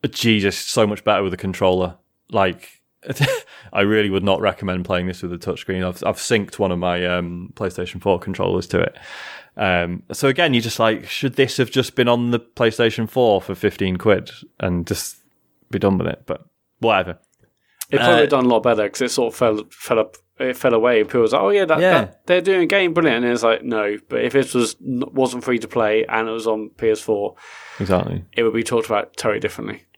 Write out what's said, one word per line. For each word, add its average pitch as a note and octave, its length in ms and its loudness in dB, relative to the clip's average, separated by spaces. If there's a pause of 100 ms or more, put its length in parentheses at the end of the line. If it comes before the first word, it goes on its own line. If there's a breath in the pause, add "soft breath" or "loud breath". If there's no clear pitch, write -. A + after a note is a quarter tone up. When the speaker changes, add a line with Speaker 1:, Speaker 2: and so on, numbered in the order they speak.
(100)
Speaker 1:
Jesus, G#2 480 0
so - 280 0
much G#2 180 -4
better G2+ 180 2
with F#2+ 100 -2
a F#2 40 -6
controller. F#2 600 0 (340)
Like, F#2+ 520 -2 (220)
<laughs> - 680 -4
I G2+ 100 0
really G#2 280 2
would F#2+ 140 0
not F#2+ 160 2
recommend F#2 440 -2
playing F2+ 220 -2
this F2+ 160 -8
with F2 100 -8
a F2 60 -10
touchscreen. F#2 480 -6
I've, F#2 180 -6
I've G#2+ 120 -2
synced G2+ 420 -2
one F#2+ 140 0
of F2 80 -2
my, F2 260 -2
um, F2 480 -6
PlayStation F2+ 480 -8
four F#2 160 2
controllers F#2 500 -2
to F#2 120 0
it. - 160 -2 (600 loud breath)
Um, F2+ 460 0 (100)
so - 160 0
again, D3+ 240 2
you're A#2+ 100 2
just A2+ 160 -6
like, A2 300 0
"Should - 260 -4
this C3+ 220 2
have B2+ 140 0
just - 240 -2
been A#2+ 140 2
on A#2+ 220 2
the A#2+ 100 0
PlayStation A2+ 680 0
four A2 320 2
for G2 140 -8
fifteen F#2+ 420 -2
quid F#2+ 340 2 (300)
and F2 260 -2
just - 300 -6 (540)
be G2 80 -4
done G2 180 2
with E2+ 120 -2
it?" - 180 -8
But - 180 -8 (360)
whatever. F#2+ 380 0 (720 loud breath)
Speaker 2:
It G#2 80 2
probably A#2+ 260 6
Speaker 1:
Uh, - 20 4
Speaker 2:
done C3 180 2
a B2 40 4
lot A#2 140 4
better G#2+ 260 2
'cause - 120 -8
it B2 100 0
sort A#2+ 220 0
of - 60 -16
fell, G#2+ 320 2
fell - 300 -2
up, - 160 -4 (220)
it B2+ 200 -4
fell B2 160 2
away. A2+ 300 4
People A#2+ 180 2
was A2 100 4
like, D3 80 2
"Oh F#3+ 80 2
yeah, G3+ 160 4
that, D#3+ 160 2
Speaker 1:
Yeah. F#3 200 4
Speaker 2:
that, - 260 -10
they're F3+ 160 4
doing F#3 200 2
a E3 40 2
game, F#3+ 260 2
brilliant." C#3 320 2
And A#2+ 80 2
it's A2+ 100 0
like, A2+ 220 2
no, G#2 320 -2 (140)
but A#2 120 0
if B2+ 120 -2
this C3+ 180 2
was, A#2+ 320 0
n-, B2+ 280 -4
wasn't B2+ 300 0
free B2 180 0
to A2 80 -12
play A2 360 2
and A2 240 -2
it A2 40 -6
was A2+ 140 -6
on A2 300 -2
P A2+ 140 0
S G#2+ 100 0
four, G2+ 360 -4 (440 loud breath)
Speaker 1:
Exactly. F2+ 440 0 (100)
Speaker 2:
it A#2 80 0
would A2+ 120 2
be A#2 80 -2
talked A2+ 240 -2
about G#2 300 -4
totally A2 240 -2
differently. - 440 -8 (140)